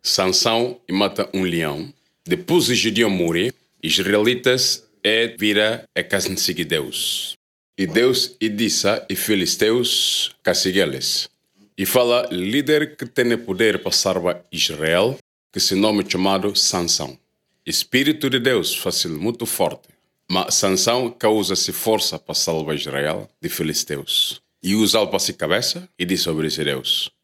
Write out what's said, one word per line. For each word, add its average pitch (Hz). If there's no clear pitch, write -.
Sansão 113
e -
mata 98
um 95
leão. 82
Depois 165
de 131
Gideão 113
morrer, 90
israelitas 107
é 113
vira 107
a 90
casa 95
de 87
seguir 85
Deus. -
E 95
Deus 120
e 110
disse 104
e 98
filisteus 110
que 90
seguir 95
eles. -
E 98
fala 123
líder 139
que 139
tem 120
poder 98
para 90
salvar 90
Israel, 82
que 95
se 95
nome 104
chamado 98
Sansão. 80
Espírito 143
de 131
Deus 117
faz -
ele 78
muito 113
forte. -
Mas 92
Sansão 113
causa-se 98
força 110
para -
salvar 78
Israel 71
de 82
filisteus. -
E 95
usa-o 107
para 98
si 95
cabeça 123
e 90
desobedece 78
a -
Deus. -